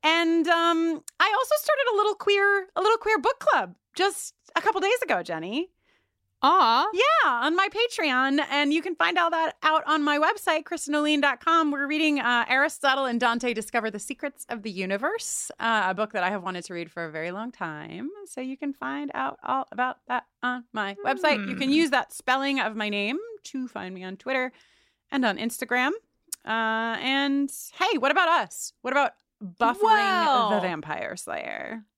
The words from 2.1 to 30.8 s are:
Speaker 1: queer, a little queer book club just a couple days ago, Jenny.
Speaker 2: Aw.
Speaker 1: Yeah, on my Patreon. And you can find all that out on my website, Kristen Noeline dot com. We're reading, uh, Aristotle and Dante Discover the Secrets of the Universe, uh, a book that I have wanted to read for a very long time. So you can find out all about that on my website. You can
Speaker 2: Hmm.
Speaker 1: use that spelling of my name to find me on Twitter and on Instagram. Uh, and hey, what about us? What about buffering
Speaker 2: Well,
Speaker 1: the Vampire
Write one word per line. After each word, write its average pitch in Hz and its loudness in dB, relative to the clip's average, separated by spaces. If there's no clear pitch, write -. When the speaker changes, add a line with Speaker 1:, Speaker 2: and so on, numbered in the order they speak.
Speaker 1:
queer, 403 2
a - -2
little 427 2
queer 427 0
book 392 0
club 190 0
just - -2
a 339 0
couple 427 0
days 415 2
ago, 196 -2
Jenny. 180 -6
Speaker 2:
Aw. 285 6
Speaker 1:
Yeah, 523 4
on 254 0
my 392 2
Patreon. 294 0
And 285 2
you 311 0
can 349 -4
find 339 2
all 339 4
that 320 0
out 311 4
on 302 2
my 294 2
website, 320 0
Kristen 294 -6
Noeline 302 2
dot 277 0
com. 330 4
We're 277 -2
reading, 302 2
uh, 240 2
Aristotle 269 2
and 240 -2
Dante 240 0
Discover 220 -2
the 208 -8
Secrets - -10
of 226 -8
the 214 -8
Universe, 202 -4
uh, 220 0
a 185 0
book 214 -4
that 190 -2
I 180 2
have 196 -4
wanted 180 -6
to 180 -10
read 170 -8
for 170 -8
a 156 -10
very 160 -6
long 220 -8
time. 165 -10
So - -14
you 262 -8
can 285 -6
find 277 -8
out - -4
all 262 -2
about 254 -4
that 247 -4
on 247 -4
my 202 -4
website. 294 0
You 196 -6
can 262 -2
Speaker 2:
Hmm. 285 4
Speaker 1:
use 320 4
that 254 0
spelling 269 0
of 214 -2
my 214 -4
name 202 -2
to 254 -8
find 190 -10
me 185 -12
on 185 -10
Twitter 254 -2
and 269 2
on 202 2
Instagram. 247 -2
Uh, 226 -2
and 277 0
hey, 359 2
what 269 2
about 349 4
us? 277 -2
What 254 -2
about 277 2
buffering 233 0
Speaker 2:
Well, 359 4
Speaker 1:
the 208 2
Vampire 156 -4